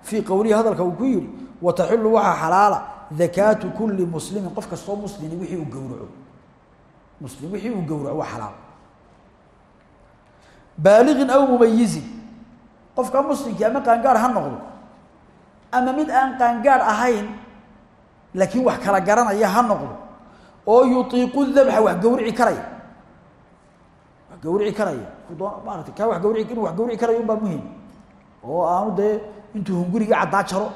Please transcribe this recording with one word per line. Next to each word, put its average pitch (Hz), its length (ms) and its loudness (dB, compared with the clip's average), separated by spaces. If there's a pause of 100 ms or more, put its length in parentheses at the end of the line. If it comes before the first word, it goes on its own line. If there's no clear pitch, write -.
Fii 214 200 -4
qowlihi, 208 320 2
hadalka 214 300 2
uu 175 80 0
ku 208 120 -4
yidhi, 208 240 -2 (340)
"Wa 170 100 0
taxillu", 220 420 2
waxa 202 260 4
xalaala, 185 420 4 (280)
"dakaatu 185 600 0
kulli 202 360 -2
muslimin", 175 480 -8
qof - 140 -10
kastoo 196 280 -8
muslimi 165 400 -10
wixii 180 200 -8
uu 160 80 -8
gowraco. 123 440 -12 (1120)
Muslim 147 320 -14
wixii 208 180 -8
uu 196 160 -6
gowraco 147 320 -6
waa 139 80 -6
xalaal. 107 260 -10 (2250)
Baalighin 247 520 6
aw 277 160 6
mumayizin. 226 580 4 (920)
Qofka 262 260 0
muslimkii 226 420 -2
ama 247 160 2
qaangaar 233 380 4
ha 240 100 2
noqdo, 151 300 -2 (1120)
ama 254 200 2
mid 294 180 -2
aan 262 280 0
qaangaar 240 440 4
ahayn, 214 440 0 (1080)
laakiin 190 300 0
wax - 200 2
kala 196 160 2
garanaya 208 480 2
ha 220 140 4
noqdo, 151 320 -2 (720)
oo 240 180 6
yutiiqu 247 560 0 (140)
dhabxa, 254 280 4
wax 180 200 2
gowrici 233 320 0
karaya. 220 300 0 (1700)
Wax 180 120 -20
gowrici 202 320 -2
karaya. 156 320 -4 (200)
Ku 170 80 -16
doon, 185 180 -8 (140)
maaragtay, 180 280 -12
kaa 208 120 -4
wax 185 160 -2
gowrici, 220 300 -2
inuu 226 120 -4
wax 165 120 -4
gowrici 226 220 -4
karayo 233 220 0
unbaa 220 220 0
muhiim. 165 200 -4 (840)
Oo 160 220 -2
aanu 190 280 0
dee 208 260 0 (340)
intuu 190 280 -4
hungurigii 208 320 0
caddaa 185 300 2
jaro 202 320 -4